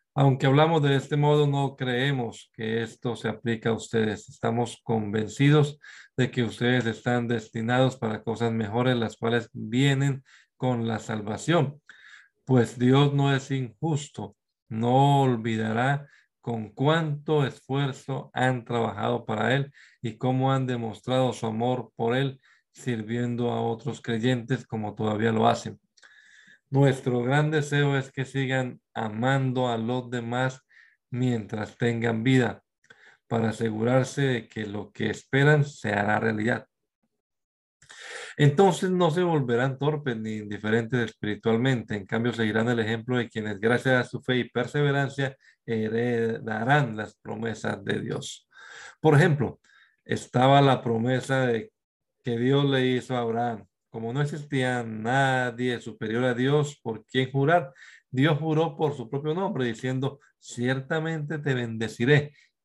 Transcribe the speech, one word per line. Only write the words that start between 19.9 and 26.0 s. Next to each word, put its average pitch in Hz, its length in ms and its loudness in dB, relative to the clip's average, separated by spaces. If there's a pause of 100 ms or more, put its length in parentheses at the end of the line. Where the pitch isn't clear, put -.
y 113 200 -8
cómo 131 320 0
han 131 160 0
demostrado 123 680 -2
su 117 140 -6
amor 120 480 -2
por 117 200 0
Él, 135 240 -2 (320)
sirviendo 120 800 -4
a 117 120 -2
otros 113 380 -4
creyentes 120 680 -2
como 107 260 -6
todavía 107 380 0
lo 110 160 2
hacen. 117 320 -2 (920)